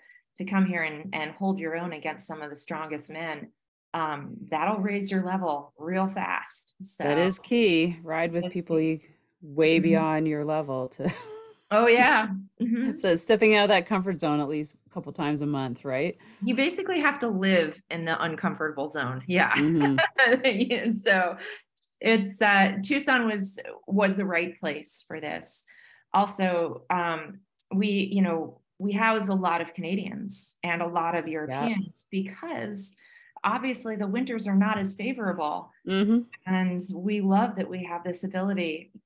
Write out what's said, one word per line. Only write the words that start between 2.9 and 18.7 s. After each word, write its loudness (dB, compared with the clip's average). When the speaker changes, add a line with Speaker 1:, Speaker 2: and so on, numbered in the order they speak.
Speaker 1:
men, -10
um, -4
that'll 0
raise -2
your 0
level -2
real -2
fast. -6
So -8
Speaker 2:
That 2
is 2
key. 4
Ride -2
with -2
Speaker 1:
That's -6
Speaker 2:
people -2
Speaker 1:
key. 4
Speaker 2:
you 0
way 4
Speaker 1:
Mm-hmm. 4
Speaker 2:
beyond 4
your -2
level -2
to -4
<laughs> -14
Speaker 1:
Oh, 6
yeah. 6
Mm-hmm. 0
Speaker 2:
So 4
stepping 6
out 6
of 4
that 4
comfort -2
zone 0
at -2
least -4
a -20
couple -10
times -2
a -2
month, -4
right? -2
Speaker 1:
You 0
basically 0
have 2
to 0
live 2
in -4
the 0
uncomfortable -2